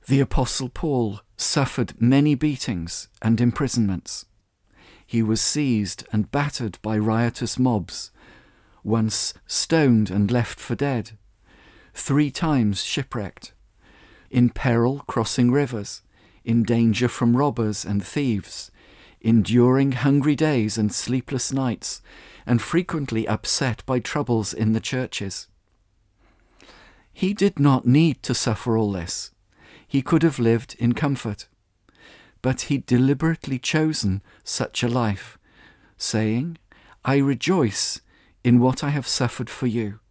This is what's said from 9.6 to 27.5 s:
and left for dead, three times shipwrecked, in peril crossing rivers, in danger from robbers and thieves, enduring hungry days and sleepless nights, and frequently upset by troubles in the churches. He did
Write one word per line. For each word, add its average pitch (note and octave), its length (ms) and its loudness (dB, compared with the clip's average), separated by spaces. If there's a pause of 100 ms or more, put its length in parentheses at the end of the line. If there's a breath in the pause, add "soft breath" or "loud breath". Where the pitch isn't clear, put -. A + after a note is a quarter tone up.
and G2+ 200 2
left A#2+ 280 -2
for - 160 -6
dead, A#2+ 420 -4 (800 soft breath)
three C#3+ 360 0
times C3 520 0
shipwrecked, - 720 -8 (760 soft breath)
in B2 180 4
peril B2 580 0
crossing A#2+ 440 0
rivers, B2+ 520 -2 (420 soft breath)
in A#2 180 2
danger A#2 460 2
from A#2 280 2
robbers A#2 480 -2
and G2+ 200 -2
thieves, - 640 -4 (500 soft breath)
enduring A#2+ 720 4
hungry C#3 420 2
days C3 440 0
and G#2+ 160 0
sleepless B2+ 580 -4
nights, C3 480 -4 (460 loud breath)
and A#2+ 140 2
frequently D3 680 -2
upset - 580 -2
by B2+ 140 0
troubles A#2+ 520 -2
in A2 200 0
the A2 80 0
churches. - 680 -6 (1600 soft breath)
He G3 220 -2
did G3 240 0